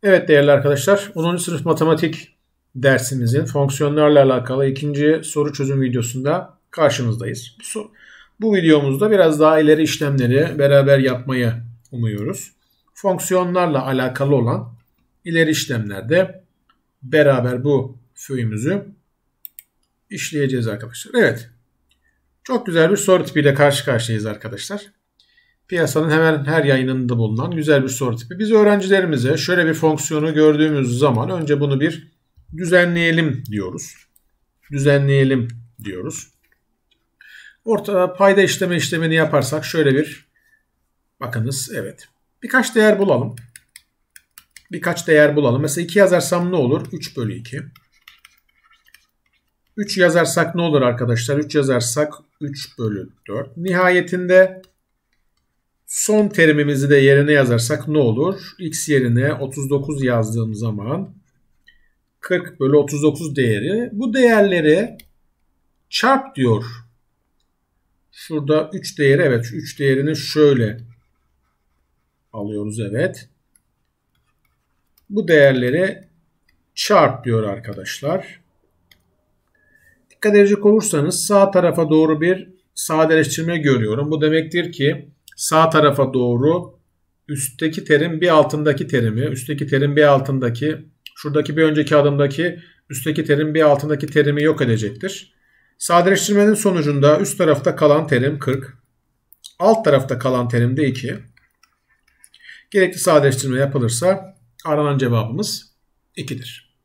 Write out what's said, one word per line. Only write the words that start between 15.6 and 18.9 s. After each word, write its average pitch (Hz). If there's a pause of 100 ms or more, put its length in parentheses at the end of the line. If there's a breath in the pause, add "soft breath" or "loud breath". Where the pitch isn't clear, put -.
beraber 127
bu 143 (160)
föyümüzü 127 (1200)